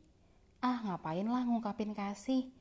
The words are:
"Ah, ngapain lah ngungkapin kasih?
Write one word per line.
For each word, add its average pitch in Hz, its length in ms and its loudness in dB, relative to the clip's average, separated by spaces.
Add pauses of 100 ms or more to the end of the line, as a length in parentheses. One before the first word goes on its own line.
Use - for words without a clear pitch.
(600)
"Ah, 247 240 0
ngapain 175 400 -2
lah 247 240 2
ngungkapin 214 480 0
kasih? 254 640 0